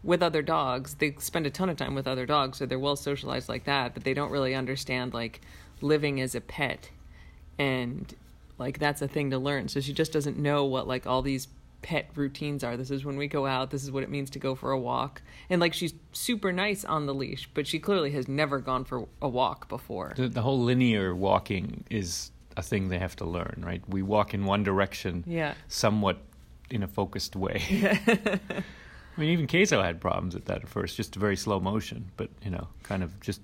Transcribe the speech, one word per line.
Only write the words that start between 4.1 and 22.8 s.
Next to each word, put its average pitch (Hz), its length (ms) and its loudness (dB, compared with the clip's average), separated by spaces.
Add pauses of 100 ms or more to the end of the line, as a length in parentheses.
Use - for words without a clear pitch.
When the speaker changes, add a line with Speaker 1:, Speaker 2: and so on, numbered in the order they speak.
Speaker 1:
don't 143 180 -2
really 135 240 0
understand, 127 580 -4
like, 117 280 -6 (400)
living 143 400 4
as 127 140 -2
a 120 60 -2
pet, - 480 -4 (680)
and, 131 560 0 (440)
like, 127 220 -4
that's 147 220 2
a 139 60 -2
thing 143 240 -2
to 135 80 0
learn. 139 300 -2
So 143 100 -2
she 139 140 -4
just 160 180 0
doesn't 143 260 0
know 143 280 4
what, 131 240 0
like, 127 180 -2
all 131 140 4
these 135 260 -2 (340)
pet - 320 -2
routines 143 520 -2
are. 120 100 -2
This 131 160 -4
is 139 140 -2
when 139 100 -4
we 143 140 -2
go 143 160 0
out. 131 260 0
This 139 100 -2
is 135 120 -8
what 135 100 0
it - 60 -6
means 139 220 -4
to 135 80 -10
go 135 160 0
for 131 180 0
a 131 40 2
walk. 127 440 -2 (280)
And, 175 120 6
like, 170 120 4
she's 170 200 -2 (180)
super 208 400 0
nice 196 320 0
on 151 220 0
the 139 80 0
leash, 135 400 -4
but - 120 0
she 160 140 -2
clearly 165 320 2
has 131 160 -2
never 139 320 2
gone 127 240 -2
for 127 240 -6 (140)
a 143 80 0
walk 120 400 0
before. 92 480 -6
Speaker 2:
The, 127 100 2
the 117 140 -2
whole 135 220 4
linear 117 520 6
walking 95 760 2
is 92 400 -4 (280)
a - 40 -4
thing 95 280 0